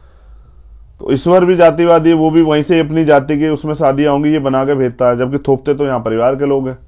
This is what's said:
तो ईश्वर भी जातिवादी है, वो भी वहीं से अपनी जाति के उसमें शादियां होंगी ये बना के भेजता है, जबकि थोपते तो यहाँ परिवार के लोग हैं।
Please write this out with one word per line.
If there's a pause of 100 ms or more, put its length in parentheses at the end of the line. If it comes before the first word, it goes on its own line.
(1000)
तो
ईश्वर
भी
जातिवादी
है,
वो
भी
वहीं
से
अपनी
जाति
के
उसमें
शादियां
होंगी
ये
बना
के
भेजता
है,
जबकि
थोपते
तो
यहाँ
परिवार
के
लोग
हैं।